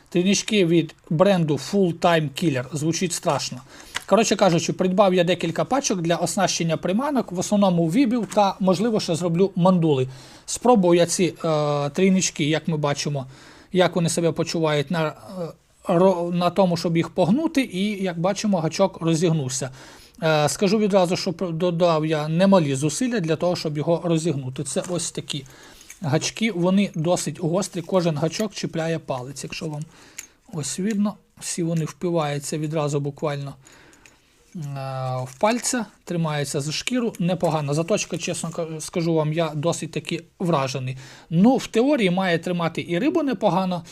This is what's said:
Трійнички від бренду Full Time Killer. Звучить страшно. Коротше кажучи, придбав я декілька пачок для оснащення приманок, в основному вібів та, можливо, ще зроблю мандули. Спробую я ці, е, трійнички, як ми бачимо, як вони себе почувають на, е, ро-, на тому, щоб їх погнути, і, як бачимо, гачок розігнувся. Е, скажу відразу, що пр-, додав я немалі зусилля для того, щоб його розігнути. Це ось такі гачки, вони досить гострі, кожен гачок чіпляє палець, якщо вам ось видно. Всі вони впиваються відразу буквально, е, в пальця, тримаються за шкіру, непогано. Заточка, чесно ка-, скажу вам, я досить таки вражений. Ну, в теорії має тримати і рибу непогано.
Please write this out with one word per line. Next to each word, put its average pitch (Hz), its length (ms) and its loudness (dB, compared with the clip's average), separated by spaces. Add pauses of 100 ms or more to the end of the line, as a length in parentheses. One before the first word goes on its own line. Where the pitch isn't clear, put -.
Трійнички 190 560 2
від 165 300 2 (140)
бренду 170 440 4
Full 175 460 0
Time 165 300 2 (140)
Killer. 131 300 0
Звучить 160 400 -2
страшно. 135 480 -4 (440)
Коротше 214 300 4
кажучи, 170 380 2
придбав 185 400 2
я 180 100 4
декілька 170 420 0
пачок 254 360 -2
для 165 140 2
оснащення 170 600 -2
приманок, 240 540 -2
в 180 80 -6
основному 185 480 2
вібів 226 460 0
та, 196 260 2
можливо, 190 400 2
ще 170 160 -2
зроблю 180 400 0
мандули. 165 520 4 (380)
Спробую 180 540 4
я 170 60 6
ці, 170 280 0 (120)
е, 147 440 0
трійнички, 185 540 2
як 151 240 0
ми 165 100 -2
бачимо, 143 480 -2 (480)
як 180 220 4
вони 170 140 2
себе 165 220 0
почувають 156 600 0
на, 160 160 0
е, 147 60 -4 (800)
ро-, 175 380 4
на 175 180 2
тому, 175 280 2
щоб 165 200 0
їх 165 120 0
погнути, 269 520 2
і, 190 420 -4
як 170 160 -4
бачимо, 196 400 0
гачок 185 420 0
розігнувся. 156 680 0 (540)
Е, 151 260 2
скажу 208 280 2
відразу, 185 380 4
що 175 180 -4
пр-, 175 180 -6
додав 165 540 2
я 156 220 -2
немалі 165 480 4
зусилля 208 440 -2
для 160 160 0
того, 175 200 0
щоб 151 220 -6
його 160 260 0
розігнути. 156 600 -2
Це 180 260 -4
ось 170 220 -4
такі 147 340 -8 (560)
гачки, 165 500 0
вони 185 440 2
досить 170 440 -2
гострі, 180 420 -2
кожен 170 360 0
гачок 165 360 -4
чіпляє 165 460 -4
палець, 131 440 -10
якщо 165 240 -10
вам 151 140 -8 (720)
ось 160 260 -6
видно. 208 340 0 (260)
Всі - 240 -6
вони 165 220 0
впиваються 151 720 -4
відразу 151 420 -2
буквально, 143 560 -6 (1000)
е, 185 40 -10 (640)
в - 140 -18
пальця, 233 460 0 (220)
тримаються 151 540 -2
за 147 100 -4
шкіру, 233 480 -2
непогано. 160 540 0
Заточка, 165 440 -2
чесно 160 320 -6
ка-, 160 180 -8 (120)
скажу 165 340 -2
вам, 156 200 0
я 160 220 0
досить 156 360 -4
таки 151 320 -8 (160)
вражений. 135 580 -2 (320)
Ну, 202 260 6
в - 120 -4
теорії 240 420 2
має 180 300 0
тримати 165 480 -4
і 170 120 -2
рибу 311 240 2
непогано. 185 680 0